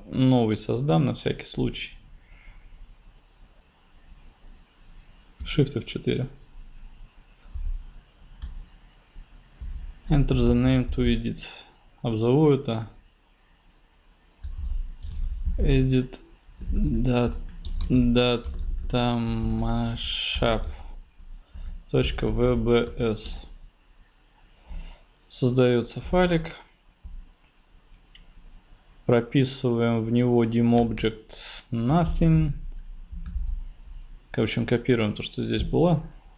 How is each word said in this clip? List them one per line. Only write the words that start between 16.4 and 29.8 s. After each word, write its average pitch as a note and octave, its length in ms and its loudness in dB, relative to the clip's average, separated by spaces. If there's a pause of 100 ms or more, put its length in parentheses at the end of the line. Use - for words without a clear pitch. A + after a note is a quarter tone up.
dat-, B2 680 2 (540)
data A#2+ 1300 2
mashup A2+ 1500 0 (1200)
точка C3 360 0
В A#2+ 300 2
Б A#2 300 4 (120)
С. A2+ 440 -2 (1900)
Создается B2 680 2
файлик. F3 560 0 (2500)
Прописываем A#2 1000 2